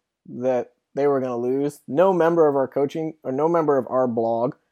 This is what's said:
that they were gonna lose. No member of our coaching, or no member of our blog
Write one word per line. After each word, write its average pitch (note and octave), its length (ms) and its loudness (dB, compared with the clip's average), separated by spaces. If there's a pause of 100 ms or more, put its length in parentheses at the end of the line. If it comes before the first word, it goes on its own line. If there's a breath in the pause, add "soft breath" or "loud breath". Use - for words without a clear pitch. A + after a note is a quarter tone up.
(260)
that B2 460 -4 (220)
they C#3 120 0
were C#3 140 0
gonna B2+ 160 -4
lose. C3+ 500 -4
No F3+ 260 2
member E3+ 360 4
of C#3 80 2
our C3+ 100 0
coaching, D#3 560 -4
or C3 100 -6
no D3 160 0
member D#3 280 2
of A#2+ 120 0
our B2+ 200 0
blog A#2 460 -2 (180)